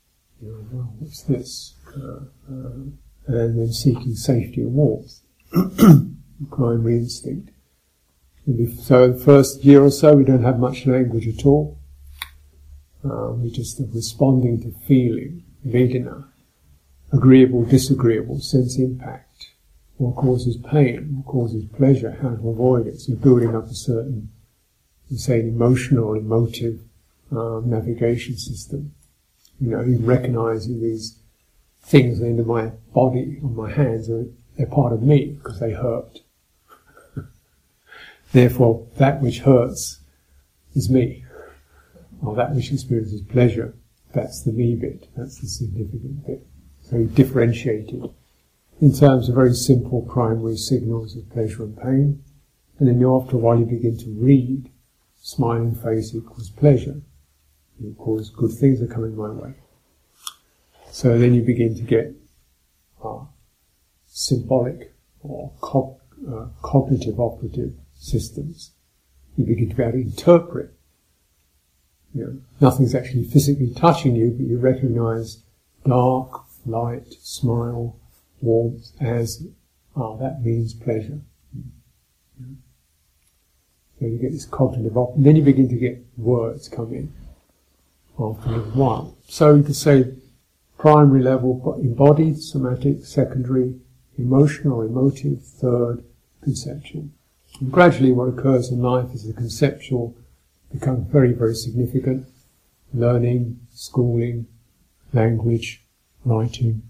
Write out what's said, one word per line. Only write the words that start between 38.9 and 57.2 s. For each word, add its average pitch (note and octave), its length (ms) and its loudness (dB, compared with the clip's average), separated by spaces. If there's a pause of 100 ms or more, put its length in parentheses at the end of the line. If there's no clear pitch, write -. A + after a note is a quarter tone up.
that C3+ 240 2
which A#2+ 180 -2
hurts - 640 2 (760)
is G#2 140 -2
me, B2+ 360 0 (960)
or G#2+ 140 -6
that B2 180 -2
which B2+ 180 -4
experiences A2 500 -4
pleasure, B2 520 0 (400)
that's - 300 -8
the A#2 80 -2
me A#2+ 240 0
bit, - 400 -10
that's B2+ 240 -14
the - 80 -12
significant A#2 800 -10
bit. - 180 -12 (380)
So - 140 -6
you A2+ 100 0
differentiate A#2 800 0
it - 220 -12 (680)
in D3 140 6
terms C3 340 4
of B2 80 -2
very C3 180 4
simple B2 500 0
primary A2+ 520 -2
signals A2+ 640 -4
of A2 140 -18
pleasure A2+ 320 -6
and G#2 140 -12
pain, C3+ 460 0 (560)
and C#3 80 4
then A#2+ 120 4
you, C3 200 4
after B2+ 160 -4
a A#2+ 40 0
while A#2 200 4
you A#2 60 2
begin A2+ 320 -2
to - 120 -14
read, B2+ 640 2 (480)
smiling A#2 560 -2
face A2 380 -6
equals A2+ 360 -14
pleasure, - 520 2 (800)